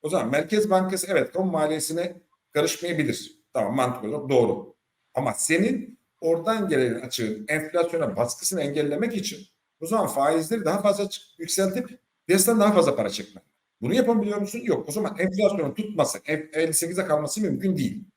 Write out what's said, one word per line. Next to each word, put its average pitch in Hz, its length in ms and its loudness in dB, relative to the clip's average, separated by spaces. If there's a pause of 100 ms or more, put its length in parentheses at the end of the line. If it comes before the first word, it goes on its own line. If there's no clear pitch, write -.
O 151 80 -6
zaman 117 220 0
Merkez 208 380 2
Bankası 185 400 2
evet 165 220 2
kamu 185 200 0
maliyesine 156 640 -2 (380)
karışmayabilir. 165 800 -2 (180)
Tamam, 113 220 -2
mantık 127 280 0
olarak 139 260 -6
doğru. 117 460 2 (380)
Ama 127 200 -2
senin 208 640 0 (220)
oradan 175 480 0
gelen 123 320 2
açığın 107 460 -6
enflasyona 156 680 -2
baskısını 147 440 -2
engellemek 147 540 -2
için - 240 -6 (420)
o 160 40 -8
zaman 196 220 0
faizleri 160 580 0
daha 190 160 0
fazla 196 280 2
çık-, - 300 -14
yükseltip 190 600 -2 (280)
piyasadan 196 320 6
daha 208 140 6
fazla 151 220 6
para 104 140 0
çekmen. - 340 -12 (380)
Bunu 135 120 0
yapabiliyor 208 440 2
musun? 214 260 -6
Yok. - 260 0
O - 20 -8
zaman - 280 -4
enflasyonun 190 540 2
tutması, 208 520 -2
en-, 156 280 -4
elli 160 200 0
sekize 175 320 -2
kalması 151 360 0
mümkün 175 360 0
değil. 120 260 -2 (140)